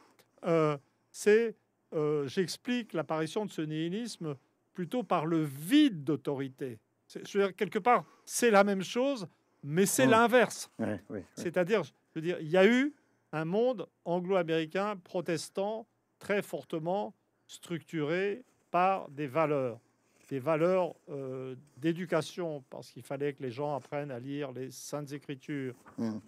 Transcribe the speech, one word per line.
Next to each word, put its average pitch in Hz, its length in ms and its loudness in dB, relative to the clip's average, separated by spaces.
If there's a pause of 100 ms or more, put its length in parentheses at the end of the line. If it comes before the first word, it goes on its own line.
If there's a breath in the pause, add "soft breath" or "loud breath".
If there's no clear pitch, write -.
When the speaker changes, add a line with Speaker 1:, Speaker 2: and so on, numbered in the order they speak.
(480)
Speaker 1:
Euh, 156 320 2 (320)
c'est, 220 440 2 (400)
euh, 151 320 0
j'explique 196 680 -4
l'apparition 160 500 -2
de 196 60 -8
ce - 100 -10
nihilisme 160 720 -6 (380)
plutôt 190 300 -4
par 175 240 0
le 165 160 2
vide 160 600 2
d'autorité. 131 760 -4 (280)
C'est, - 220 -14
je - 80 -4
veux 202 120 4
dire, 180 60 -6
quelque 208 240 -4
part, 202 260 4 (200)
c'est - 260 2
la 202 140 10
même 196 180 0
chose, 240 440 -2 (360)
mais 156 220 2
c'est 262 220 4
Speaker 2:
Mm. 262 40 8
Speaker 1:
l'inverse. 226 680 4
Speaker 2:
Ouais, - 80 -2
ouais, 107 240 -4
ouais. 98 140 -8 (120)
Speaker 1:
C'est-à-dire, 180 480 0
je 131 60 -18 (240)
veux 160 80 -6
dire, 175 180 -4
il 156 80 -8
y 160 80 2
a 190 100 10
eu 262 280 4 (400)
un 156 120 -2
monde 208 400 0 (180)
anglo-américain 175 880 0 (100)
protestant 190 840 -4 (320)
très 196 240 -2
fortement 175 720 -4 (320)
structuré 175 960 -4 (260)
par 185 380 2
des 143 180 -8
valeurs, 135 520 0 (500)
des 139 100 -6
valeurs, 165 560 2 (160)
euh, 131 440 -10 (240)
d'éducation, 165 880 -4
parce - 220 -14
qu'il 131 120 -18
fallait 143 300 -4
que 135 100 -12
les 131 80 -6
gens 147 240 -4
apprennent 143 360 -8
à 123 80 -8
lire 139 340 -8
les 131 180 -10
Saintes 143 420 -10
Écritures, 139 640 -8 (220)
Speaker 2:
Mm. 110 320 -6